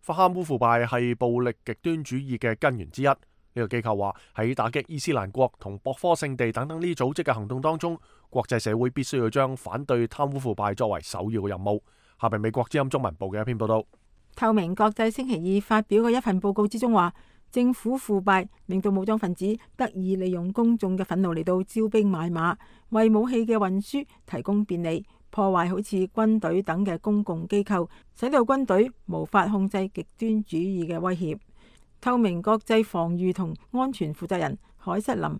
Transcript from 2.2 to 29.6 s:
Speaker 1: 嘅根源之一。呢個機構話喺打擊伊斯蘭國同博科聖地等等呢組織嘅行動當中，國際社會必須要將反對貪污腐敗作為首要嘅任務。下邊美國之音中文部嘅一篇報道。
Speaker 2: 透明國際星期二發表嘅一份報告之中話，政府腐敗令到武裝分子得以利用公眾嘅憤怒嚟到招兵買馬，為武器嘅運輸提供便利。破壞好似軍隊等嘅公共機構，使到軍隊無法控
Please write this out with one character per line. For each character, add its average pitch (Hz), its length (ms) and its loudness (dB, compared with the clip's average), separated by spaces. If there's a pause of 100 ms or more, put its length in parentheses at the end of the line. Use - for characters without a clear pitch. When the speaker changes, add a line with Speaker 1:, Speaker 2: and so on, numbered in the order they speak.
Speaker 1:
嘅 113 220 0
根 139 180 2
源 82 140 -10
之 - 100 -8
一。 139 40 2
呢 139 100 6 (380)
個 117 160 -2
機 120 80 -2
構 110 200 0
話 101 180 -2 (200)
喺 117 180 0
打 117 160 0
擊 135 200 -4
伊 151 100 -8
斯 156 140 -2
蘭 98 180 -2
國 127 260 2
同 101 220 -12
博 135 140 -6
科 175 160 -2
聖 151 260 0
地 120 160 0
等 123 160 -4
等 160 140 -8
呢 175 40 -4
組 143 280 -2
織 170 100 -4
嘅 139 100 0
行 110 140 -4
動 127 140 -6
當 160 160 0
中， 170 200 -4 (320)
國 123 140 -2
際 120 160 0
社 107 180 0
會 123 120 2
必 135 120 -4
須 131 180 -2
要 113 100 2
將 135 260 0
反 127 300 -8
對 120 240 2
貪 139 260 -2
污 - 20 -4
腐 127 160 -4
敗 101 220 0
作 113 140 0
為 92 100 -2
首 95 320 -6
要 113 80 -2
嘅 98 80 -4
任 98 100 -4
務。 101 220 0 (420)
下 - 60 0
邊 110 120 0
美 110 120 -2
國 117 180 -2
之 - 80 -2
音 135 120 0
中 131 120 0
文 95 140 -2
部 98 180 -8
嘅 104 80 -2
一 110 40 -2
篇 123 120 -4
報 110 80 0
道。 110 160 4 (540)
Speaker 2:
透 226 160 2
明 190 240 2
國 214 160 4
際 220 180 0
星 262 200 -6
期 233 60 0
二 185 300 0
發 220 180 2
表 214 200 4
嘅 233 60 2
一 240 100 2
份 190 220 0
報 202 100 0
告 208 160 2
之 226 100 -4
中 233 140 0
話， 180 220 4 (360)
政 247 240 2
府 240 220 -4
腐 208 260 -2
敗 190 240 2 (200)
令 190 160 -2
到 202 100 2
武 190 140 0
裝 220 120 2
分 185 160 -2
子 202 240 -2 (200)
得 247 140 0
以 185 260 -2
利 185 140 -2
用 175 200 -2
公 233 260 4
眾 185 200 0
嘅 185 80 -2
憤 175 100 -4
怒 185 180 2
嚟 160 80 -2
到 185 220 0
招 220 240 -2
兵 214 180 4
買 175 240 0
馬， 170 280 0 (320)
為 220 200 4
武 220 200 4
器 226 160 0
嘅 226 100 2
運 196 260 0
輸 285 240 -4 (200)
提 139 160 -8
供 208 240 0
便 175 180 -4
利。 170 220 -2 (240)
破 196 220 2
壞 175 180 2
好 196 120 -2
似 208 140 -6 (120)
軍 220 320 2
隊 175 220 0
等 196 240 -2
嘅 170 140 -2
公 208 240 0
共 165 240 -6
機 202 160 0
構， 185 240 0 (280)
使 240 140 -2
到 285 120 6
軍 269 240 2
隊 214 260 4 (140)
無 160 200 -4
法 185 220 2
控 196 220 0